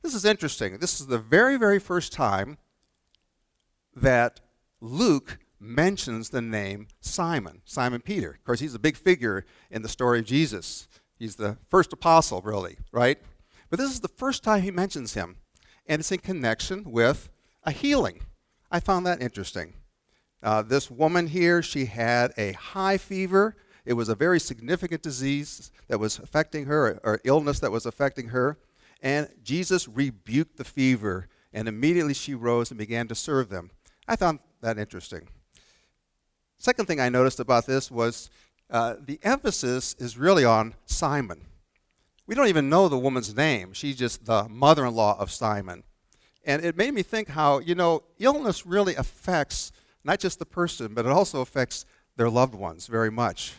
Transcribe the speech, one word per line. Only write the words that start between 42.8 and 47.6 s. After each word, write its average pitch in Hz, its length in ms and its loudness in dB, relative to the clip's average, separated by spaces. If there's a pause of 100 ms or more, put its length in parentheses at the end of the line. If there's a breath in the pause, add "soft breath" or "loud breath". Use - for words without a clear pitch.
the 139 100 2
woman's 123 380 -2
name. 113 380 0
She's 139 220 -6
just 123 280 -4
the 107 240 2
mother-in-law 117 720 4
of 98 120 -4
Simon. 101 520 -4 (600 soft breath)
And 151 200 -2
it 170 140 -2
made 262 160 0
me 202 80 -2
think 220 260 -4
how, 143 300 4
you 165 160 -2